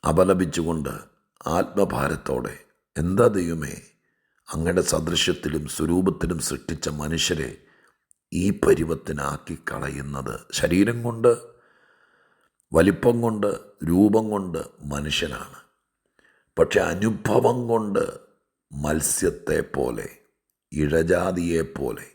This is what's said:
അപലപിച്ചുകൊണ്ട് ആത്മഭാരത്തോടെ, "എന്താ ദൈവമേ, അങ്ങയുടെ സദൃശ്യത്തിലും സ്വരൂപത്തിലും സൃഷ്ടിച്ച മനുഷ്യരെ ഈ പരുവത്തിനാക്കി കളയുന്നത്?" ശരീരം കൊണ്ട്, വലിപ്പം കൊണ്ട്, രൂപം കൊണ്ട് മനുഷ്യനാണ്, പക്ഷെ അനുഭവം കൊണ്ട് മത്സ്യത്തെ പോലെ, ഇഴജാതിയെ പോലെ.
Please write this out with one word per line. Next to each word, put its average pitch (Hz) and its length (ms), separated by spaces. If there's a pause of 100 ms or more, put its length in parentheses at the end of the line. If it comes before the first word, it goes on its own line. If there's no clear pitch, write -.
അപലപിച്ചുകൊണ്ട് 82 880 (540)
ആത്മഭാരത്തോടെ, 71 1080 (420)
"എന്താ 92 320
ദൈവമേ, 85 460 (720)
അങ്ങയുടെ 85 360
സദൃശ്യത്തിലും 80 840
സ്വരൂപത്തിലും 85 720
സൃഷ്ടിച്ച - 540
മനുഷ്യരെ 76 560 (840)
ഈ 90 120 (140)
പരുവത്തിനാക്കി 78 1040
കളയുന്നത്?" 69 720 (180)
ശരീരം 101 500
കൊണ്ട്, 117 300 (1400)
വലിപ്പം 98 480
കൊണ്ട്, 107 300 (340)
രൂപം 101 460
കൊണ്ട് 92 300 (240)
മനുഷ്യനാണ്, 73 760 (960)
പക്ഷെ 85 280
അനുഭവം 113 840
കൊണ്ട് 107 360 (680)
മത്സ്യത്തെ 78 960
പോലെ, 62 400 (640)
ഇഴജാതിയെ 85 1000
പോലെ. 62 440